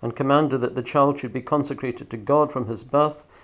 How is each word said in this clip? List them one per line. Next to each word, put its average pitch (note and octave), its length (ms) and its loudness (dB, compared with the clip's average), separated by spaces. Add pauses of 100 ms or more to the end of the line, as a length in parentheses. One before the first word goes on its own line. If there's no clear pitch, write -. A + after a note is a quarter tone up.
and A2+ 160 -6
commanded C#3 440 2
that A#2+ 140 -2
the B2+ 80 -4
child C#3+ 360 2
should A#2+ 140 -8
be B2+ 80 -6
consecrated C#3 680 -4
to B2 60 -8
God C#3+ 360 2
from B2 140 -4
his A2 160 -8
birth D3 440 0 (180)